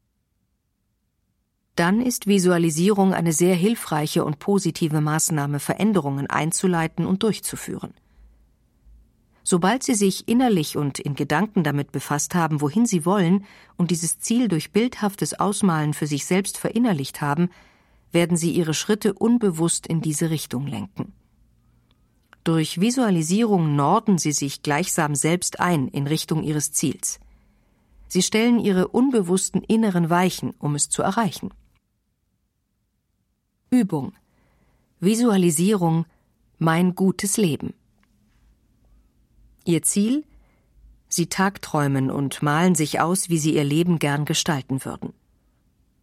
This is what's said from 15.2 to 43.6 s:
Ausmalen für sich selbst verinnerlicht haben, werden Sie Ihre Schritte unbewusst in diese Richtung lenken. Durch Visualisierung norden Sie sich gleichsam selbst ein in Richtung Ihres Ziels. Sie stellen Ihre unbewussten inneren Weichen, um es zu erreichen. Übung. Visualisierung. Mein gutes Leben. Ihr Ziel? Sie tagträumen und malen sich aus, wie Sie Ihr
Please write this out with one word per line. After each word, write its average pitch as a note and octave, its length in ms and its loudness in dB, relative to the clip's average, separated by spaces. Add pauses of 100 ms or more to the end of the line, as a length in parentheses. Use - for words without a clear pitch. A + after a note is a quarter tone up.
Ausmalen E3 540 0
für D#3+ 120 -6
sich D3 200 -4
selbst F#3+ 320 -2
verinnerlicht F#3 640 -2
haben, D#3+ 280 2 (640)
werden E3+ 240 2
Sie D#3+ 160 0
Ihre D#3 220 0
Schritte G#3+ 400 0
unbewusst G3+ 720 0
in D#3+ 160 -2
diese D#3 280 -2
Richtung C#3+ 360 -4
lenken. - 480 -8 (1300)
Durch E3 360 0
Visualisierung G3 920 2
norden E3+ 440 4
Sie D3+ 140 -2
sich C#3+ 300 -4
gleichsam D3+ 520 0
selbst D#3+ 440 0
ein E3 300 0
in C#3 180 -4
Richtung D#3 360 -2
Ihres D3+ 300 -2
Ziels. - 460 -4 (920)
Sie F#3 140 0
stellen A#3 380 2
Ihre F#3 280 2
unbewussten G3 760 0
inneren F#3+ 480 2
Weichen, F3 480 0
um D3 160 -2
es - 160 -2
zu - 120 -4
erreichen. G3 480 -2 (2250)
Übung. F#3 420 0 (880)
Visualisierung. F3+ 1040 2 (540)
Mein E3+ 360 2
gutes F#3+ 420 0
Leben. E3+ 360 0 (1900)
Ihr D#3+ 160 2
Ziel? A#3+ 420 0 (840)
Sie E3+ 180 0
tagträumen C#3+ 840 0
und C#3 320 -4
malen D#3+ 320 4
sich D#3 240 -2
aus, F3 300 0
wie E3+ 100 0
Sie D3+ 160 0
Ihr D3+ 80 2